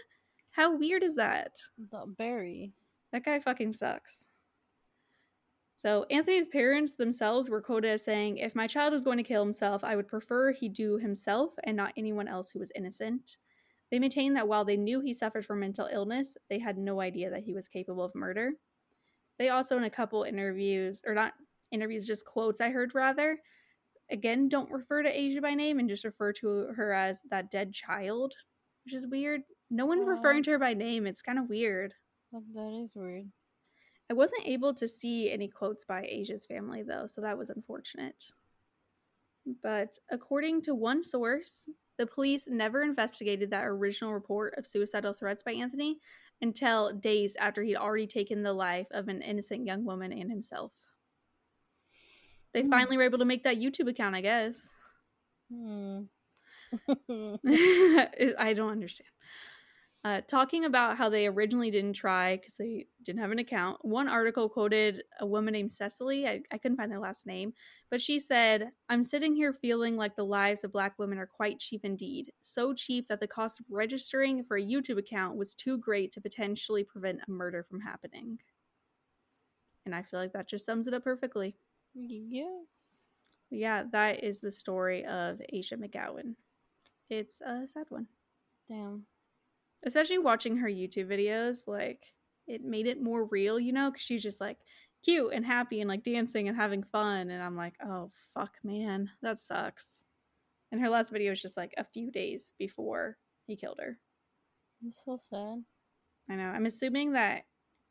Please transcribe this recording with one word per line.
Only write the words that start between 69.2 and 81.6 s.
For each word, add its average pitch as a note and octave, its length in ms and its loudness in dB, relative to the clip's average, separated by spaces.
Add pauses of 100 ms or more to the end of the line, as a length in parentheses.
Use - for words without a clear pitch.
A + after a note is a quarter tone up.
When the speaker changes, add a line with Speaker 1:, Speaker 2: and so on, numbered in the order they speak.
Speaker 1:
here D4 180 4
feeling A#3 440 0
like G#3 180 -2
the G#3 100 -2
lives G3+ 380 2
of G3 80 -6
Black G3 260 0
women G3+ 220 -4
are F#3+ 80 -6
quite - 320 -2
cheap - 260 -8
indeed. G3 560 -6
So - 320 -2
cheap B3 360 -2
that G#3 100 -2
the G#3+ 80 -2
cost A3 320 -4
of A#3 100 -20
registering C4 760 0
for G#3+ 120 -2
a G3+ 80 0
YouTube B3 340 0
account G3 380 -2
was G3+ 180 -6
too C4 220 -2
great G3+ 360 0
to G#3 80 -16
potentially G#3 640 -2
prevent F#3+ 420 -6
a G3+ 40 -8
murder F3+ 340 -4
from F#3+ 160 -12
happening." A#3 580 -12 (1500)
And F#3 100 -8
I F3 80 -6
feel F#3 180 -8
like F#3 140 -6
that G3 140 -8
just G3+ 160 -8
sums A3+ 220 -2
it B3 80 -2
up B3 80 -4
perfectly. B3 540 -2 (400)